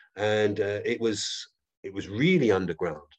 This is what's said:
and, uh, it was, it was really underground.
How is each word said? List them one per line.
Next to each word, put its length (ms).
and, 420
uh, 280
it 160
was, 460
it 100
was 160
really 420
underground. 520